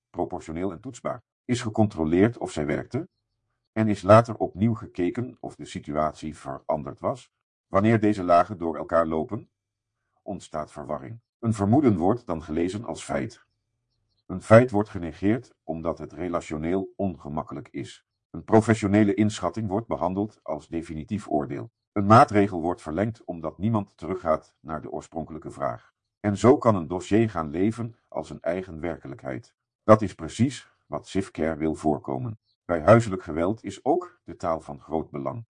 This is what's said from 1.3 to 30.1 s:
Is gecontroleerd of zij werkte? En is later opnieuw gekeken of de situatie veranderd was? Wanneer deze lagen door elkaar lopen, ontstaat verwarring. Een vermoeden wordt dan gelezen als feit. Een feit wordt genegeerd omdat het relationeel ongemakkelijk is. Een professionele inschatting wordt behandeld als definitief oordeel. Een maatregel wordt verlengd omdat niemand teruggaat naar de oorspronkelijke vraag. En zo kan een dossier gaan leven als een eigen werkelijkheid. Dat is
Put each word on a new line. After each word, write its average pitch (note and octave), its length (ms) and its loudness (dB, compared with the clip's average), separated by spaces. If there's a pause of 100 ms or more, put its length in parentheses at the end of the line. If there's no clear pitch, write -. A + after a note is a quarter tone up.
Is A#2+ 160 -2
gecontroleerd G#2+ 760 4
of - 140 -8
zij D2+ 140 -4
werkte? D2 440 -4 (640)
En A2 160 0
is G#2 140 -2
later G#2+ 340 6
opnieuw G#2+ 380 0
gekeken A2 680 -4
of - 160 -14
de D2 100 -16
situatie D2+ 720 -6
veranderd C#2 600 -8
was? B2 320 -6 (360)
Wanneer G#2+ 320 4
deze G#2 240 2
lagen F2 340 4
door E2 200 -4
elkaar E2 280 0
lopen, D#2+ 440 -4 (720)
ontstaat - 500 -10
verwarring. C3 480 -10 (200)
Een A2+ 140 0
vermoeden A2 440 4
wordt F#2 280 2
dan D#2+ 180 -6
gelezen F2 420 -4
als - 180 -10
feit. C#2+ 420 -8 (800)
Een F#2 160 -8
feit A#2+ 300 6
wordt G#2 180 0
genegeerd F#2+ 720 -4
omdat E2 340 -6
het C#2+ 160 -14
relationeel E2+ 840 -4
ongemakkelijk D2+ 760 -8
is. - 340 -12 (240)
Een E2 140 -12
professionele G#2+ 720 4
inschatting G#2+ 540 -2
wordt G2+ 200 -2
behandeld F#2 560 -4
als D#2 240 -8
definitief E2 600 -8
oordeel. D2 420 -4 (200)
Een G2+ 140 -2
maatregel G2+ 560 6
wordt F2 200 -4
verlengd G2+ 420 -4
omdat E2 340 -10
niemand G#2 400 -2
teruggaat E2 640 -4
naar D#2 220 -10
de - 100 -14
oorspronkelijke D2+ 600 -10
vraag. B1+ 420 -8 (260)
En G2+ 180 -2
zo G#2+ 200 8
kan A2 180 2
een E2 120 -4
dossier G2 420 0
gaan D#2+ 200 -6
leven A2 460 -2 (120)
als - 220 -8
een D2 120 -14
eigen F2+ 380 -6
werkelijkheid. C2+ 760 -10 (280)
Dat A2 180 8
is F#2+ 140 -6